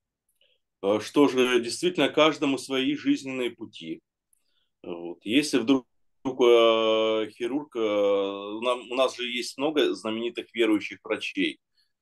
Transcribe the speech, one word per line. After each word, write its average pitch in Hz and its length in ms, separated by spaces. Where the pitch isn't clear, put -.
А 101 180
что 143 280
же, 123 340
действительно, 139 460
каждому 151 500
свои 135 380
жизненные 131 540
пути. 110 500
Вот. 85 420
Если 135 340
вдруг, 127 280
э, 113 1040
хирург, 131 380
э, 117 40
нам, 123 280
у 123 60
нас 131 200
же 123 120
есть 120 300
много 143 360
знаменитых 113 600
верующих 107 500
врачей. 95 540